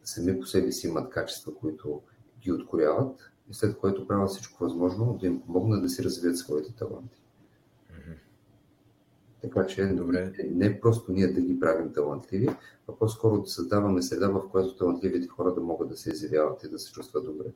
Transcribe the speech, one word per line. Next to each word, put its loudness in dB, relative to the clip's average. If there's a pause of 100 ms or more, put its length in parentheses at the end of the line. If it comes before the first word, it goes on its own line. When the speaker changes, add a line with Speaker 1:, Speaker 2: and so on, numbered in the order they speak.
Speaker 1:
сами -2
по -10
себе 2
си -6
имат -4
качества, -8
които -8 (380)
ги -2
открояват, 0 (200)
и -14
след 0
което 0
правя 2
всичко -6
възможно 0
да -2
им 0
помогна 2
да 0
си -4
развият 0
своите -4
таланти. -10 (680)
Speaker 2:
Мгм. -16 (1300)
Speaker 1:
Така 2
че 0
Speaker 2:
Добре. 0
Speaker 1:
не, 2
не 0
просто 4
ние 4
да 0
ги 2
правим 2
талантливи, 0 (400)
а -12
по-скоро 2
да -6
създаваме 2
среда, 0
в 0
която 2
талантливите 0
хора 0
да -2
могат -2
да -10
се -8
изявяват 0
и -10
да -10
се -14
чувстват -6
добре. -8